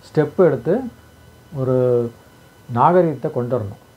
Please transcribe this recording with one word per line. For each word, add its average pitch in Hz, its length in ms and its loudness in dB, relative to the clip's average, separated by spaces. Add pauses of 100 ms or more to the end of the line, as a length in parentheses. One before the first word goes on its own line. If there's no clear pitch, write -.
step - 400 -2
எடுத்து 143 280 0 (840)
ஒரு 127 160 0 (920)
நாகரிகத்தை 151 600 2
கொண்டு 123 240 -4
வரணும். 104 260 -8 (160)